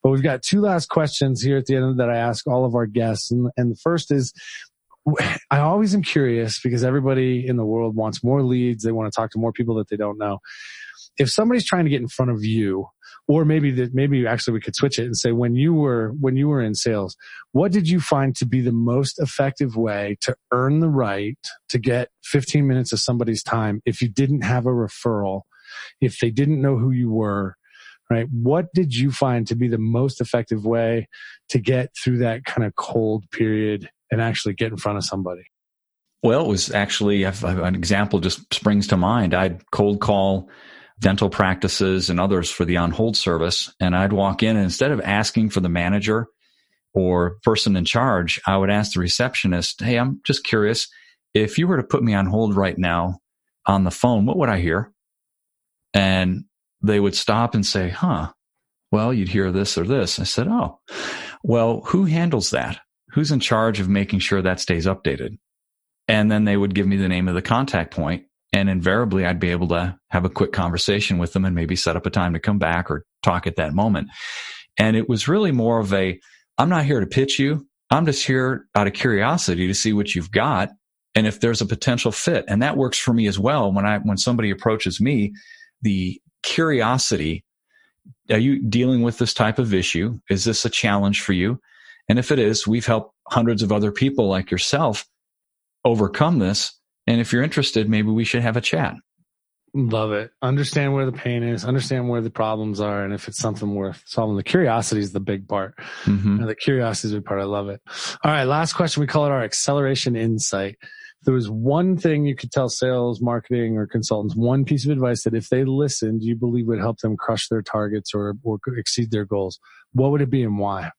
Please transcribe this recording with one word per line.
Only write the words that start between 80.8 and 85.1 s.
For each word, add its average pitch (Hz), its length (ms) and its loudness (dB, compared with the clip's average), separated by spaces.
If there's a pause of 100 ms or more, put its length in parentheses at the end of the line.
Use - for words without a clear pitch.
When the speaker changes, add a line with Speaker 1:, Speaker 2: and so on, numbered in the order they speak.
Speaker 2:
and 110 140 6
if 104 100 -4
there's 117 220 2
a 104 60 0
potential 120 440 0
fit." 160 380 0
And 104 140 2
that 147 140 0
works 131 220 0
for 127 140 0
me 113 160 4
as 95 100 0
well. 113 340 2
When 101 140 2
I, 104 120 2
when 104 180 0
somebody 117 340 0
approaches 101 500 -2
me, 110 320 2 (500)